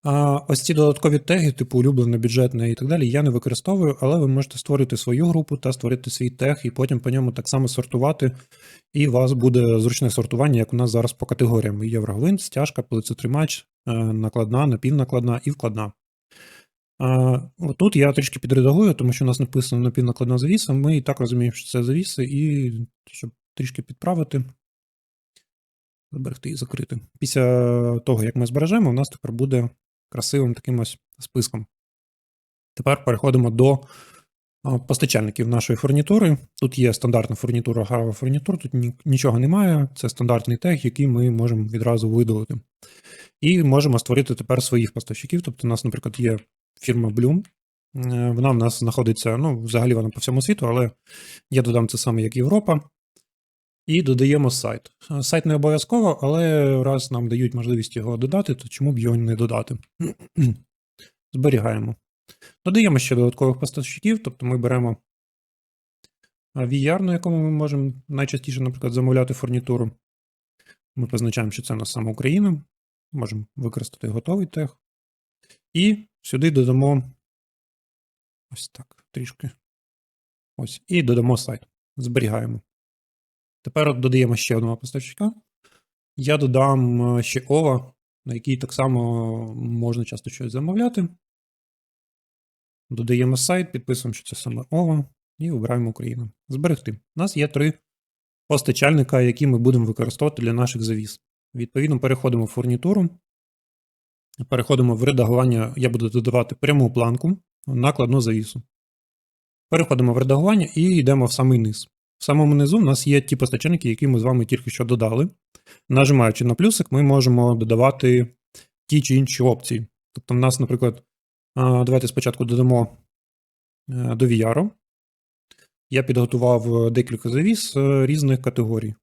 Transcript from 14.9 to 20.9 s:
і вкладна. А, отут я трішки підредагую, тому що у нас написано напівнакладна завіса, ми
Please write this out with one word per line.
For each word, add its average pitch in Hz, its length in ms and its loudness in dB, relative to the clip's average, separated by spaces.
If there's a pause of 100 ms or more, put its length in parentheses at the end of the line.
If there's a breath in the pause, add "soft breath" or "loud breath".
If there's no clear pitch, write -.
і 143 80 -2
вкладна. 107 400 -6 (1080 loud breath)
А, 127 400 2 (200)
отут 175 360 -2
я 139 180 4
трішки 139 260 -4
підредагую, 135 540 4
тому 123 200 0
що 135 120 -2
у - 20 2
нас 127 120 0
написано 123 420 -2
напівнакладна 123 560 0
завіса, 151 360 0
ми 143 240 2